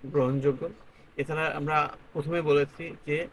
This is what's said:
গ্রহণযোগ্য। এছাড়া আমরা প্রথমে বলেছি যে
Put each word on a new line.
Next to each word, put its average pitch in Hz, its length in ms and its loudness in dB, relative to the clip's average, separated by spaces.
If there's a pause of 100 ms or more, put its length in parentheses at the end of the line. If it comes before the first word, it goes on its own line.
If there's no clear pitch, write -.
গ্রহণযোগ্য। 139 640 0 (480)
এছাড়া 156 400 -2
আমরা 147 400 0 (160)
প্রথমে 160 300 -2
বলেছি 147 540 2 (100)
যে 151 260 -2